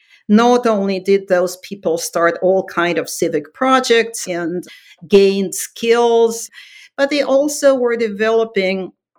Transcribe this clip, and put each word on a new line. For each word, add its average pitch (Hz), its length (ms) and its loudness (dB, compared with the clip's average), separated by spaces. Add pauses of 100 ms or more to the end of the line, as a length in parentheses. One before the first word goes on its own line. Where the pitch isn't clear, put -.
(280)
Not 240 380 4
only 196 340 -2
did 196 280 0
those 180 280 0
people 185 400 -6
start 170 460 -2
all 185 220 2
kind 175 340 -4
of 151 100 -6
civic 160 460 -4
projects 247 720 0
and 170 340 -6 (460)
gained 196 460 2
skills, 233 960 0 (480)
but 277 100 0
they 285 140 0
also 277 520 2
were 240 220 -2
developing 214 960 -2 (260)